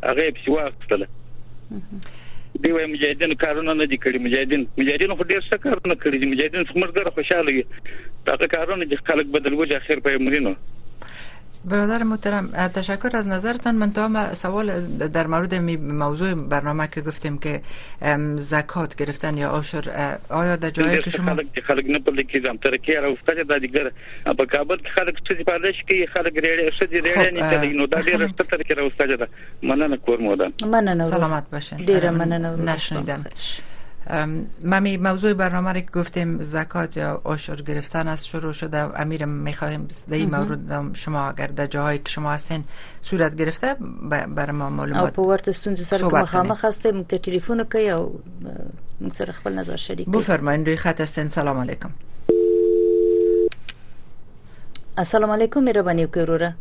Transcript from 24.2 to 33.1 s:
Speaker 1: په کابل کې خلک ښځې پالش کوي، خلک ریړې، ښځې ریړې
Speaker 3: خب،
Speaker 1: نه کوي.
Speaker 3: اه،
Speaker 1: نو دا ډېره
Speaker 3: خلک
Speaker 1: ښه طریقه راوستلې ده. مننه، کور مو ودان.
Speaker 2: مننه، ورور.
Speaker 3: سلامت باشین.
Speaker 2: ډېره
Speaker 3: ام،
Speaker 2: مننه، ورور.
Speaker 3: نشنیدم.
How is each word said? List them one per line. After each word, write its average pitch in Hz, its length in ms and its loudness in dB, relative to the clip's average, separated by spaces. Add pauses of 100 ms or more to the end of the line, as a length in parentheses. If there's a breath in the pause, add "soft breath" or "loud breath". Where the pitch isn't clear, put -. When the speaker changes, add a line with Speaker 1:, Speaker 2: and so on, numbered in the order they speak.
Speaker 1:
په - 200 4
کابل 147 320 0
کې - 180 -8
خلک 175 200 2
ښځې 170 280 0
پالش 180 440 0
کوي، 190 180 4
خلک - 280 0
ریړې، 160 500 2
ښځې 185 100 -2
ریړې 175 320 4
Speaker 3:
خب، 185 80 2
Speaker 1:
نه 165 240 2
کوي. 147 100 2
Speaker 3:
اه، 147 60 0
Speaker 1:
نو 143 120 2
دا 156 160 2
ډېره 175 160 2
Speaker 3:
خلک 180 240 0
Speaker 1:
ښه 175 100 4
طریقه 156 240 0
راوستلې 135 440 2
ده. 117 80 0 (360 loud breath)
مننه، 139 340 2
کور - 220 2
مو - 120 2
ودان. - 220 2 (120)
Speaker 2:
مننه، 202 400 4
ورور. 170 120 0
Speaker 3:
سلامت 156 340 0
باشین. 151 340 -6
Speaker 2:
ډېره 180 200 6
Speaker 3:
ام، 170 80 4
Speaker 2:
مننه، 165 380 0
ورور. 165 180 0
Speaker 3:
نشنیدم. 151 540 -2